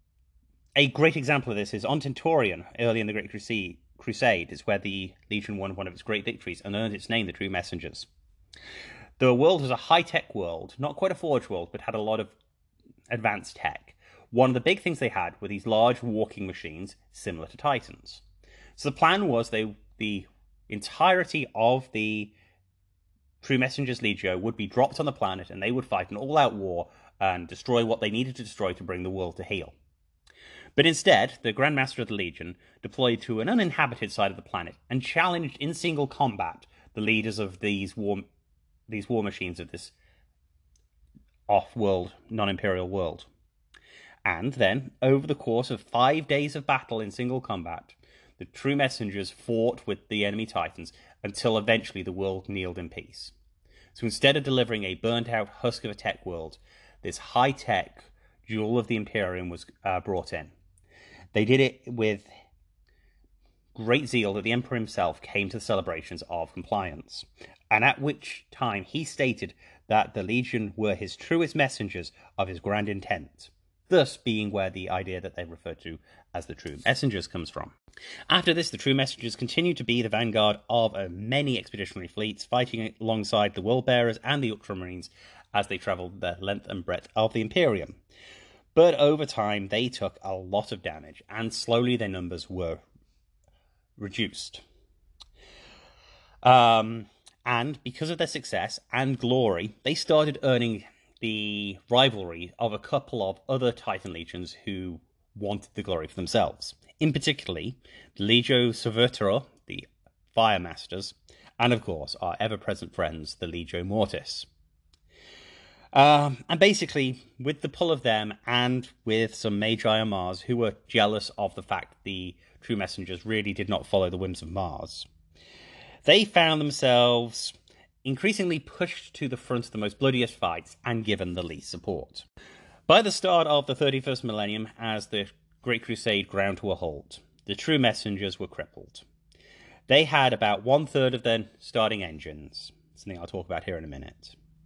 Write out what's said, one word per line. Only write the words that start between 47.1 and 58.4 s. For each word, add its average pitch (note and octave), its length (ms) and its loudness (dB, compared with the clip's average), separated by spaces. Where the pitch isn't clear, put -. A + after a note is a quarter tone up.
single B2+ 280 -4
combat, E2+ 540 -8
the F#2 60 -12
True - 300 -2
Messengers G#2 540 -2
fought A#2 560 -2
with G2+ 220 -6
the G#2 180 0
enemy G#2 220 -4
Titans E2 440 -6
until A2 320 -2
eventually G#2+ 460 0
the F#2 100 -6
world F#2+ 380 -4
kneeled F#2 300 -6
in F2 100 -10
peace. - 420 -16
So - 120 -6
instead C#3 320 4
of C#3 60 -2
delivering A#2+ 420 0
a F#2 100 -4
burnt-out A#2 540 -2
husk - 360 -4
of G#2+ 60 -6
a G2+ 40 -12
tech - 300 -6
world, E2 320 -10
this - 160 -8
high-tech - 840 0